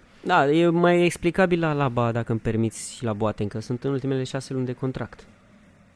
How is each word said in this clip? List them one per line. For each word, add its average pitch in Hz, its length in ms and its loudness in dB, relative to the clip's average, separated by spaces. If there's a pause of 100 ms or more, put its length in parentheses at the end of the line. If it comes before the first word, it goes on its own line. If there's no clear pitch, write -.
(240)
Da, 156 280 4
e 170 160 4
mai 175 380 4
explicabil 175 540 0
la 165 100 0
Alaba, 123 420 0
dacă 117 200 -2
îmi 110 100 0
permiți, 110 540 -2
și - 80 -10
la 113 100 -2
Boateng, 104 380 -2
că 110 80 -8
sunt 120 240 -6
în 139 80 -2
ultimele 131 320 -2
șase 131 300 -8
luni 131 120 -2
de 123 80 -6
contract. - 540 -8 (680)